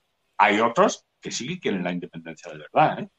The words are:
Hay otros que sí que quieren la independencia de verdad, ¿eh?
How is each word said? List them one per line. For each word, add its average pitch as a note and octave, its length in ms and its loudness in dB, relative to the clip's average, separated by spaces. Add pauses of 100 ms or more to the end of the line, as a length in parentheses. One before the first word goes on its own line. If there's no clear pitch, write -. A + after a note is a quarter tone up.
(360)
Hay G#2 220 4
otros F3 460 2 (160)
que - 100 -10
sí A#2 160 -6
que F3+ 120 -8
quieren F#2+ 240 -4
la F2+ 80 -2
independencia E2 600 -12
de D2+ 60 -14
verdad, G#2+ 420 0
¿eh? G#3 200 -10